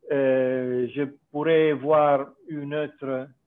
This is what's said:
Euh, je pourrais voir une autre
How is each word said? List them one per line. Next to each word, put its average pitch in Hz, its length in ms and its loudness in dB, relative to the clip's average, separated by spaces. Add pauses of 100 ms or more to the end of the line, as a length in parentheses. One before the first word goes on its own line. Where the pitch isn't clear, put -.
(120)
Euh, 131 800 0
je 143 100 -4 (260)
pourrais 156 420 2
voir 143 600 2 (160)
une 147 260 -8
autre 135 540 -6 (180)